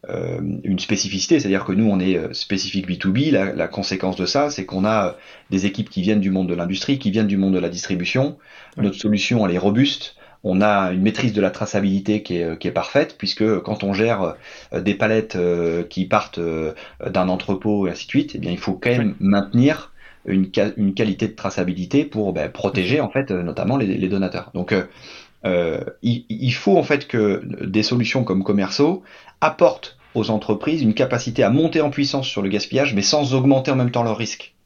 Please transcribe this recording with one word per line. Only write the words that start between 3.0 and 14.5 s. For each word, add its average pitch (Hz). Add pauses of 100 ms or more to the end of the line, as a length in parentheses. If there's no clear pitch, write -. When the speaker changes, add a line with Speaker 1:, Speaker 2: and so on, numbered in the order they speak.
Speaker 1:
B. 139
La, 95
la 82
conséquence 95
de 90
ça, 143
c'est 95
qu'on 92
a, 107
euh, - (380)
des 95
équipes 101
qui 95
viennent 104
du 95
monde 95
de 87
l'industrie, 95
qui 107
viennent 107
du 101
monde 95
de 92
la 87
distribution. 98 (400)
Speaker 2:
Oui. 131
Speaker 1:
Notre 98
solution, 107
elle 85
est 90
robuste. 110 (300)
On 95
a 101
une 92
maîtrise 107
de 104
la 95
traçabilité 101
qui 90
est, 85
euh, 80
qui -
est -
parfaite, 139
puisque 107
quand 107
on 98
gère, 98 (360)